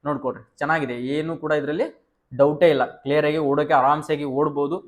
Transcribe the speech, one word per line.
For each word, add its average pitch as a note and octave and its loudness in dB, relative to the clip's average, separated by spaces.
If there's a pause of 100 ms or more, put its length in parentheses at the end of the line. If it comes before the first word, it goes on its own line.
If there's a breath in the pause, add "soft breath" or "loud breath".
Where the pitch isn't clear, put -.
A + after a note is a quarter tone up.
ನೋಡ್ಕೊಳ್ರಿ, C3+ -6 (160)
ಚೆನ್ನಾಗಿದೆ, D3 -2 (220)
ಏನು D#3+ -6 (100)
ಕೂಡ D3+ -4
ಇದರಲ್ಲಿ D3+ -4 (460)
ಡೌಟೇ D3 4
ಇಲ್ಲ. B2+ 2 (180)
ಕ್ಲಿಯರ್ D3 2
ಆಗಿ D#3 0 (100)
ಓಡೋಕೆ D3 2
ಆರಾಮ್ಸೆ D3 2
ಆಗಿ D3 -6 (120)
ಓಡ್ಬೋದು. D3 -2